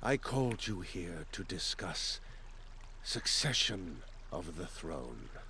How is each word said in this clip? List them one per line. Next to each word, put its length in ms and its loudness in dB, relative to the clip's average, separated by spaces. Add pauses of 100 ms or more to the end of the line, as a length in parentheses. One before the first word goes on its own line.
I 160 6
called 480 4
you 160 0
here 500 -4
to 100 -4
discuss 760 0 (800)
succession 1000 4 (280)
of 260 -4
the 100 -4
throne. 640 -4 (200)